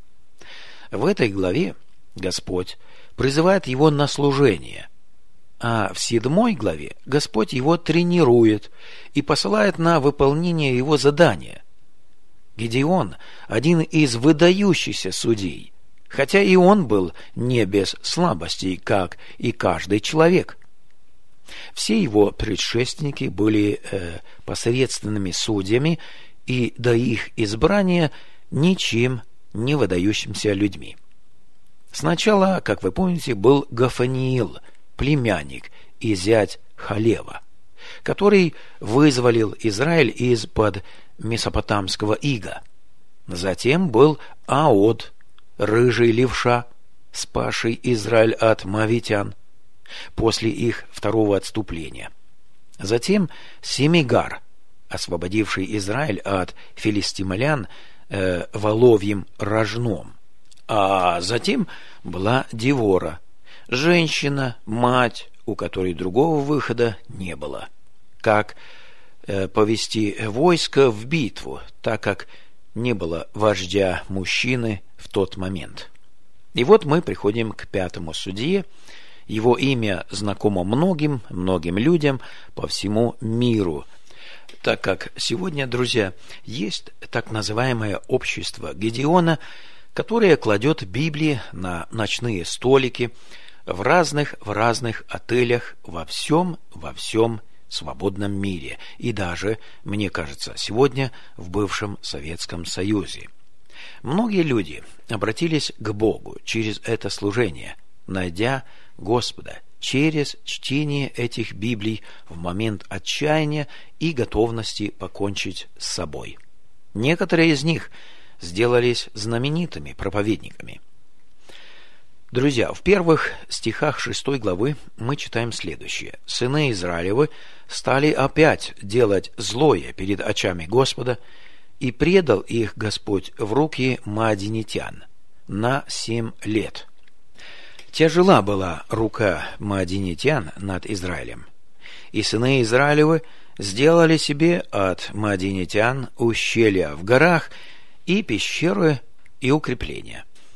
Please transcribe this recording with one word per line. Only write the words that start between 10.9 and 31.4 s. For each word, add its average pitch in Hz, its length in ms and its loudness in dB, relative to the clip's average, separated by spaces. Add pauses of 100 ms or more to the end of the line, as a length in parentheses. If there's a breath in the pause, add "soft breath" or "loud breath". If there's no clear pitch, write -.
задания. 131 640 4 (920)
Гедеон — 120 580 2 (320 loud breath)
один 151 320 6
из 151 360 4
выдающихся 160 960 4
судей, 101 600 -2 (360)
хотя 139 320 4
и 185 140 6
он 185 320 8
был 98 260 4 (220 loud breath)
не 120 320 2
без 95 340 2
слабостей, 95 760 0
как 95 420 0 (200 loud breath)
и 120 120 0
каждый 92 500 2
человек. 160 560 4 (1160 loud breath)
Все 220 260 2
его 104 300 6
предшественники 123 920 -2
были, 104 560 2 (100)
э, 87 300 -6 (260 soft breath)
посредственными 107 840 0
судьями 113 680 2 (480 loud breath)
и 123 320 0
до 120 160 4
их 123 420 0
избрания 165 760 2 (400 loud breath)
ничем 127 720 2 (300)
не 120 220 0
выдающимся 104 800 0
людьми. 98 440 -2 (920)